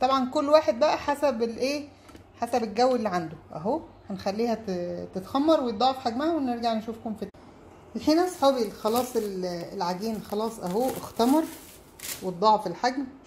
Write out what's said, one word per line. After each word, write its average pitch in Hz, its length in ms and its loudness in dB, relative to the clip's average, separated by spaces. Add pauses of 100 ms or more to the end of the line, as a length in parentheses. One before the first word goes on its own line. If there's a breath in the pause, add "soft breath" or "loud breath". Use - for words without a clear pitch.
طبعًا 262 280 2
كل 294 200 0
واحد 311 300 6
بقى 302 180 4
حسب 277 460 0
الايه، 269 440 -2 (540 loud breath)
حسب 233 220 0
الجو 240 320 2
اللي 214 140 0
عنده 165 260 -4 (180)
اهو. 226 280 -2 (280)
هنخليها 208 460 -2
ت-، 175 600 -6
تتخمر 277 480 2
ويتضاعف 247 340 0
حجمها 262 360 -2
ونرجع 240 400 0
نشوفكم 220 400 -6
في 202 100 -10
الت-، 196 120 -10 (600 loud breath)
الحين 302 220 2
يا 359 80 4
اصحابي 262 460 2
خلاص 240 440 0
ال-، 196 300 -2 (280)
العجين 196 480 -4
خلاص 220 380 -4
اهو 214 300 0
اختمر 262 540 4 (800)
واتضاعف 190 440 2
الحجم. 254 380 -2 (220)